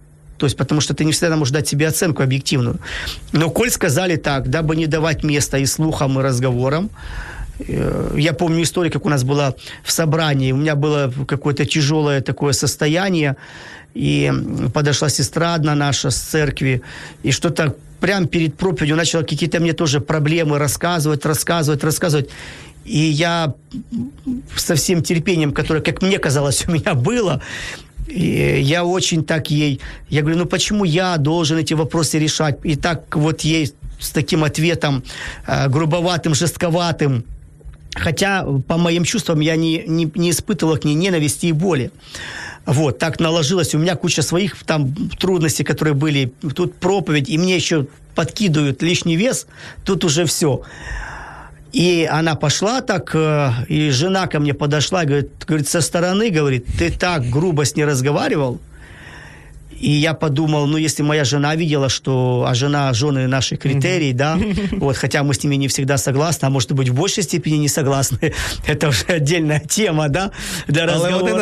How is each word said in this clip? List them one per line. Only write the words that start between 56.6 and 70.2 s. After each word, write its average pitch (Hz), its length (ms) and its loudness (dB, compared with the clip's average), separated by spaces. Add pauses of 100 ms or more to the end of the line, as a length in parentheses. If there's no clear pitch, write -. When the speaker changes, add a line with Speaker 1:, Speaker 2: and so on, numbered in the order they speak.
Speaker 1:
ты 165 100 2 (100)
так 165 300 0
грубо 151 320 2
с 139 140 -2
ней 151 100 2
разговаривал. 147 720 0 (1200)
И 139 100 2
я 151 220 2
подумал, 151 540 0
ну, 151 100 2
если 156 260 0
моя 147 220 2
жена 143 300 0
видела, 151 340 2
что... 127 580 0
а 131 80 2
жена, 139 380 2
жены 131 340 0
наши 135 300 0
критерии, 143 560 0
Speaker 2:
Мгм. 120 40 -2
Speaker 1:
да, 151 200 2 (340)
Speaker 2:
<laughs> - 80 -
Speaker 1:
вот, 139 180 2
хотя 147 260 0
мы 143 100 2
с - 100 -2
ними 143 140 2
не 139 100 0
всегда 139 300 0
согласны, 147 500 0
а - 20 2
может 135 220 0
быть, 135 180 2
в 123 40 2
большей 190 300 0
степени 160 340 0
не 147 100 2
согласны, 135 640 0 (160)
<laughs> - 180 -8
это 151 200 0
уже 127 160 2 (120)
отдельная 151 440 2
тема, 156 500 0
да, 185 220 0 (360)